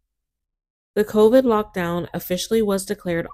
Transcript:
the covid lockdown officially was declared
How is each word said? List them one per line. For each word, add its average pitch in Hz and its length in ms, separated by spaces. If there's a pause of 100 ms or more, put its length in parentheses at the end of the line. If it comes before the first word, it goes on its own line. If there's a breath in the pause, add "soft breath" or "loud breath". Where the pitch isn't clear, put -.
(960)
the 208 80
covid 220 400
lockdown 185 680
officially 180 480
was 196 240
declared 175 500